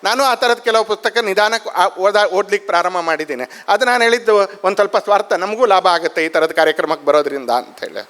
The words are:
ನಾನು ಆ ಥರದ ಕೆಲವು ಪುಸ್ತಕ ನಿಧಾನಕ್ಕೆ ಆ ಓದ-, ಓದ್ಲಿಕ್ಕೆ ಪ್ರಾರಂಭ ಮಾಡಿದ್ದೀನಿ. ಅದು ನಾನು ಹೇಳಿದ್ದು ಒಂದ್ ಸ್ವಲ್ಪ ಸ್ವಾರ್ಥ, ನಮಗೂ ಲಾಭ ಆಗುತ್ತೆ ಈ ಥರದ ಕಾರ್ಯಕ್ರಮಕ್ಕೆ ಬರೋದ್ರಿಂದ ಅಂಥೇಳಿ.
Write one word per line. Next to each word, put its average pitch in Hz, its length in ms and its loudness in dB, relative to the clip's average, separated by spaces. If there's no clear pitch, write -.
ನಾನು 233 200 0
ಆ 254 100 2
ಥರದ 240 340 0
ಕೆಲವು 220 160 2
ಪುಸ್ತಕ 214 340 -4
ನಿಧಾನಕ್ಕೆ 214 400 0
ಆ 180 160 2
ಓದ-, 208 240 2
ಓದ್ಲಿಕ್ಕೆ 196 280 -2
ಪ್ರಾರಂಭ 180 420 0
ಮಾಡಿದ್ದೀನಿ. 147 380 -4
ಅದು 214 160 2
ನಾನು 247 220 2
ಹೇಳಿದ್ದು 233 300 2
ಒಂದ್ 190 120 0
ಸ್ವಲ್ಪ 202 200 0
ಸ್ವಾರ್ಥ, 202 360 0
ನಮಗೂ 214 340 -2
ಲಾಭ 190 200 2
ಆಗುತ್ತೆ 165 280 -2
ಈ 160 40 -4
ಥರದ 160 320 0
ಕಾರ್ಯಕ್ರಮಕ್ಕೆ 156 460 0
ಬರೋದ್ರಿಂದ 139 440 0
ಅಂಥೇಳಿ. 104 600 -6